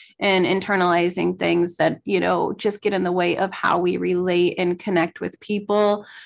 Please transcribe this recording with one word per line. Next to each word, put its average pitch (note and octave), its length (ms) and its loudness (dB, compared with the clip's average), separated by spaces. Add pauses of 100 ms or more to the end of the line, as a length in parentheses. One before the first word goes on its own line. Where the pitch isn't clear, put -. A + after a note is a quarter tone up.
(200)
and F#3+ 260 2
internalizing F3+ 920 0
things F3 380 0
that, D#3+ 300 0
you F#3+ 160 0
know, F3 320 0
just G3+ 280 -4
get G3+ 120 -2
in F#3 100 0
the F3+ 80 0
way F3 240 0
of F#3+ 160 -2
how F3+ 280 0
we F3+ 180 0
relate F3+ 600 0
and F3 220 -2
connect E3+ 400 -2
with F3+ 220 -8
people. G#3 640 0 (200)